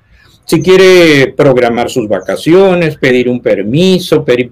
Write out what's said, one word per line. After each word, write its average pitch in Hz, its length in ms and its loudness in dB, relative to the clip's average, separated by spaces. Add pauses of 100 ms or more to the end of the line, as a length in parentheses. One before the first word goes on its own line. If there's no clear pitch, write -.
(460)
Si 160 160 -2
quiere 180 720 4
programar 123 580 0
sus 110 200 -6
vacaciones, 160 880 -2
pedir 123 320 -2
un 123 100 -4
permiso, 143 840 -2
pedi-, 123 260 -2